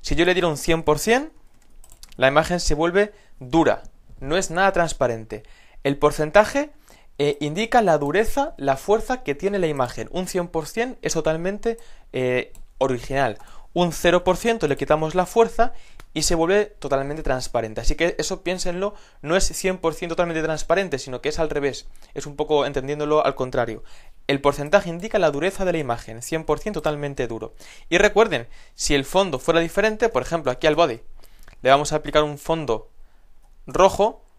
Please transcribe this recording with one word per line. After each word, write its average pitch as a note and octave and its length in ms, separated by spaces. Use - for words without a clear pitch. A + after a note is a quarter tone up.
Si - 140
yo D#3+ 100
le F3+ 100
diera F3 140
un D3+ 80
cien E3 260
por D3 160
cien, B3+ 340
la B2+ 120
imagen D#3+ 320
se D#3+ 140
vuelve E3+ 400
dura, C3+ 460
no C#3 160
es F#3+ 140
nada F#3+ 220
transparente. A#2 720
El C#3 120
porcentaje, G3 760
eh, D3 220
indica E3+ 420
la E3 160
dureza, F3 580
la C#3 200
fuerza A3+ 460
que C#3+ 140
tiene G3 240
la E3 80
imagen. B2 420
Un F#3 160
cien F3 220
por D#3+ 180
cien A#3+ 360
es D#3+ 100
totalmente, F3 640
eh, B2+ 400
original. C3 600
Un F3 180
cero F3 320
por F3+ 120
ciento A3+ 300
le C#3 100
quitamos D#3 380
la F3+ 120
fuerza A3+ 460
y D#3 80
se F3 120
vuelve F#3 320
totalmente C#3+ 560
transparente. A#2+ 580
Así C#3+ 140
que E3+ 240
eso E3+ 240
piénsenlo, F#3 520
no D#3 160
es F#3+ 80
cien F#3 340
por E3 160
cien F3 140
totalmente E3 340
transparente, D#3+ 560
sino B2 220
que C#3 80
es D3+ 100
al D#3+ 100
revés. C#3+ 380
Es D3+ 140
un C#3+ 80
poco C#3+ 320
entendiéndolo D3 580
al C3+ 100
contrario. B2 500
El C#3 140
porcentaje D3 480
indica F3+ 300
la E3 120
dureza E3+ 340
de F3+ 80
la E3 60
imagen, A#2 440
cien D#3+ 220
por D3+ 160
cien G#3 140
totalmente D3 520
duro. A2 280
Y E3+ 100
recuerden, G3 500
si - 200
el C3+ 100
fondo F3+ 340
fuera E3 220
diferente, G#3+ 480
por C3 140
ejemplo, D#3 280
aquí B2+ 160
al D3+ 100
body, C#3+ 240
le B2+ 100
vamos C#3+ 220
a D3+ 40
aplicar D3+ 280
un D3 140
fondo C#3 520
rojo F#3+ 580